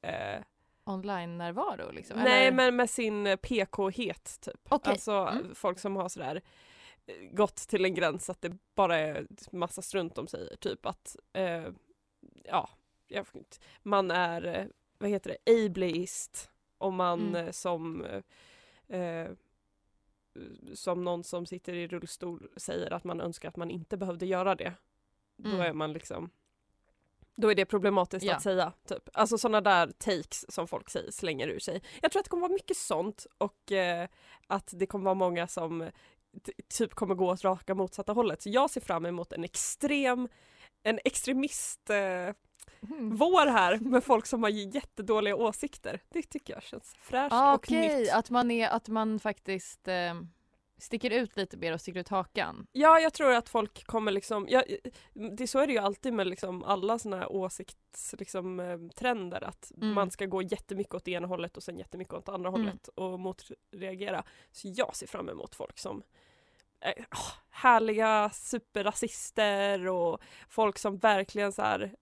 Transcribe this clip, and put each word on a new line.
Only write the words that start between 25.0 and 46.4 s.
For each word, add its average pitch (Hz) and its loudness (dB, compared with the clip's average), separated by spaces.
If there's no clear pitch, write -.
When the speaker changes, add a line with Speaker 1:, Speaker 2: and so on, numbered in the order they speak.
Speaker 1:
Då - -8
Speaker 2:
Mm. 196 0
Speaker 1:
är 170 0
man 151 -2
liksom, 165 -8
då 214 4
är 208 6
det 190 4
problematiskt 190 2
Speaker 2:
Ja. 185 2
Speaker 1:
att 143 -4
säga, 185 2
typ. - -8
Alltså 220 4
såna 214 4
där 180 6
takes - -4
som 170 -4
folk - -8
säger, - -6
slänger 151 -4
ur 90 -4
sig. 180 -6
Jag 330 2
tror 381 2
att 381 -2
det - -16
kommer 349 -2
vara 359 0
mycket 381 -4
sånt 196 -4
och, - -6
eh, 180 0
att - -4
det 190 2
kommer 196 -4
vara 190 4
många 175 2
som 165 -4
t-, - -10
typ 220 0
kommer 190 0
gå 185 4
åt 185 -2
raka 190 0
motsatta 196 -4
hållet. 214 2
Så - -8
jag 262 4
ser - -6
fram 170 -2
emot 175 -6
en 170 -6
extrem, 254 0
en 214 2
extremist, - -2
eh, 190 0
Speaker 2:
Mm. 226 -4
Speaker 1:
vår 330 8
här 202 6
med 254 4
folk 220 4
som 233 0
har 214 4
jättedåliga 214 0
åsikter. 196 -2
Det 339 -4
tycker - -10